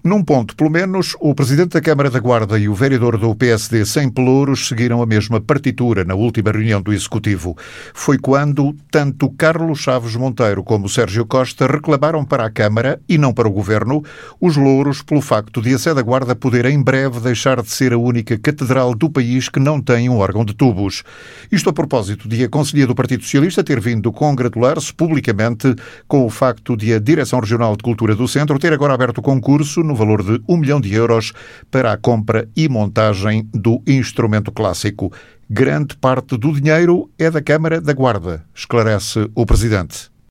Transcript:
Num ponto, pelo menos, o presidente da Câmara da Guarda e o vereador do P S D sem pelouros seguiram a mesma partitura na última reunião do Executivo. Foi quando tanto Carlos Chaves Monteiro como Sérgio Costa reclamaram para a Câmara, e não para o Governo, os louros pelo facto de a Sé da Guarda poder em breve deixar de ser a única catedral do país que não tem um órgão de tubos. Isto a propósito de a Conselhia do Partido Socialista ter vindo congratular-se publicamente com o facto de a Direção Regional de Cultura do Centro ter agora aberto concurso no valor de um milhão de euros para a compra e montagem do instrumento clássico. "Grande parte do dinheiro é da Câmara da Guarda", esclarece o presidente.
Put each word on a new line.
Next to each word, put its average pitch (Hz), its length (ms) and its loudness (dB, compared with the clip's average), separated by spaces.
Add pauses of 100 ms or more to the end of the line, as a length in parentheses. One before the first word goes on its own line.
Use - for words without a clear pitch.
Num 196 160 2
ponto, 135 360 0
pelo 156 120 2
menos, 185 520 -2
o 151 120 2
presidente 143 420 0
da 165 60 4
Câmara 143 300 2
da 123 80 -2
Guarda 110 400 0
e 104 100 2
o 104 60 0
vereador 120 420 2
do 110 200 0
P 123 140 2
S 110 200 0
D 113 140 2
sem 143 240 0
pelouros 131 580 0
seguiram 120 340 0
a 117 60 0
mesma 107 340 0
partitura 120 640 0
na 95 120 -2
última 110 340 0
reunião 107 320 0
do 107 100 -2
Executivo. 95 640 -4 (380)
Foi 139 240 0
quando 143 560 0 (160)
tanto 139 400 0
Carlos 160 480 0
Chaves 117 380 -2
Monteiro 113 480 0
como 101 240 0
Sérgio 110 360 0
Costa 127 440 0
reclamaram 147 560 0
para 127 200 -2
a 107 60 -4
Câmara, 113 580 0
e 175 80 2
não 139 160 4
para 110 140 0
o 101 60 2
Governo, 107 500 -2 (380)
os 170 160 2
louros 139 460 2
pelo 151 180 0
facto 110 420 -2
de 120 100 0
a 127 60 2
Sé 165 160 0
da 135 80 0
Guarda 123 320 0
poder 120 320 0
em 143 160 2
breve 131 380 0
deixar 123 420 0
de - 80 -10
ser 127 220 0
a 120 60 2
única 120 380 0
catedral 127 600 0
do 160 120 0
país 127 400 -2
que 139 120 -2
não 143 200 0
tem 120 280 2
um 123 100 2
órgão 98 260 0
de 104 80 -4
tubos. 101 520 0 (480)
Isto 196 180 2
a - 20 -4
propósito 110 560 -4
de 113 140 0
a 120 60 0
Conselhia 143 400 0
do 127 80 0
Partido 127 260 -2
Socialista 170 400 0
ter 139 160 0
vindo 113 320 -2
congratular-se 127 840 0
publicamente 120 840 0 (320)
com 135 180 2
o - 20 -2
facto 123 480 -2
de 110 160 0
a 113 60 2
Direção 127 400 2
Regional 113 380 0
de - 80 -14
Cultura 110 320 0
do 123 100 0
Centro 143 320 0
ter 165 140 2
agora 143 220 2
aberto 120 280 -2
concurso 143 680 2
no - 0 -
valor 107 300 2
de 104 260 0
um 175 80 4
milhão 143 240 0
de 101 140 -2
euros 113 400 0 (360)
para 123 220 0
a 104 60 -4
compra 110 580 0
e 160 100 2
montagem 107 840 0
do 113 340 0
instrumento 113 640 0
clássico. 101 600 -4 (380)
"Grande 143 480 0
parte 127 400 -2
do 135 120 0
dinheiro 160 680 2
é 160 120 2
da 156 120 -2
Câmara 160 360 0
da 147 140 -2
Guarda", 95 500 -2 (120)
esclarece 110 800 -2
o 117 100 0
presidente. 104 640 0 (220)